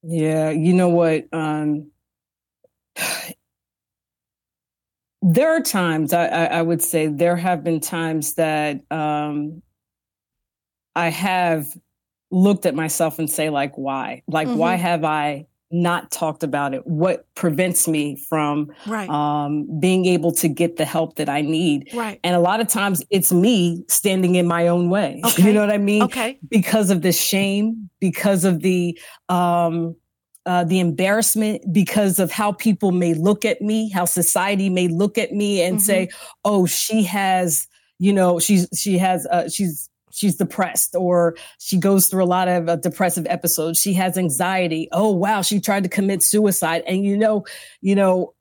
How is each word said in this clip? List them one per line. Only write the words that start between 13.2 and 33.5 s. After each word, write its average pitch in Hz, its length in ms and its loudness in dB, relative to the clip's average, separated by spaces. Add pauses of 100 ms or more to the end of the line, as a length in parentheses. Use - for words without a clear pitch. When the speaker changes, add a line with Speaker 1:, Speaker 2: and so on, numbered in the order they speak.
Speaker 1:
say, 156 200 -2
like, 143 280 -4
"Why? 135 500 -6
Like, 156 200 -2
why 185 280 0
Speaker 2:
Mm-hmm. 175 60 -2
Speaker 1:
have 170 220 0
I 151 420 -2 (260)
not 175 400 0
talked 156 320 -4
about 143 300 -2
it? 131 120 -8
What 165 500 -2
prevents 175 520 0
me 147 280 -2 (120)
from, 147 440 -2 (160)
Speaker 2:
Right. 208 220 -6
Speaker 1:
um, 147 680 -2
being 185 280 2
able 170 260 2
to 170 140 0
get 170 300 0
the 156 80 -2
help 160 320 -4
that 147 120 -4
I 143 120 -2
need?" 151 520 0
Speaker 2:
Right. 220 300 -6
Speaker 1:
And 180 120 0
a 175 40 4
lot 185 200 2
of 226 80 -2
times 196 420 -2
it's 190 220 2
me 175 560 2
standing 185 480 0
in 175 120 2
my 170 200 2
own 175 220 2
way. 180 320 -2
<laughs> 208 40 -8
Speaker 2:
Okay. 190 180 2
Speaker 1:
You 208 100 6
know 214 80 4
what 208 100 2
I 208 60 2
mean? 208 260 2
Speaker 2:
Okay. 254 440 -4
Speaker 1:
Because 214 420 2
of 180 120 2
the 175 120 2
shame, 202 760 -2 (100)
because 190 440 0
of 175 180 2
the, 175 380 0 (300)
um, 170 680 0 (500)
uh, 180 200 2
the 185 140 2
embarrassment, 202 920 0
because 196 480 2
of 180 120 0
how 208 200 -2
people 202 400 0
may 175 220 2
look 202 320 0
at 208 160 0